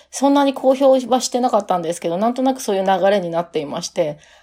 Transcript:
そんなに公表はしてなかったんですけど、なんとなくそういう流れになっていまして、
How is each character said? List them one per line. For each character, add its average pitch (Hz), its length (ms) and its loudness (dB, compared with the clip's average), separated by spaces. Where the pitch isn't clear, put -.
そ 277 200 0
ん 277 40 4
な 285 100 4
に 277 100 0
公 262 160 0
表 262 380 4
は 247 120 2
し - 80 -8
て 247 120 -2
な 247 100 0
か 226 80 2
っ 202 80 -4
た 185 100 0
ん 175 60 -4
で 165 100 -4
す - 80 -8
け 175 80 -4
ど、 170 80 -2
な 214 120 0
ん 247 60 -2
と 262 80 -4
な 262 120 0
く 262 80 -10
そ 214 100 -4
う 196 40 0
い 190 40 -2
う 190 60 -2
流 190 240 2
れ 202 100 2
に 170 100 -6
な 165 100 -2
っ 175 100 -8
て - 80 -4
い 147 80 -6
ま 147 160 -8
し - 80 -10
て、 151 280 -4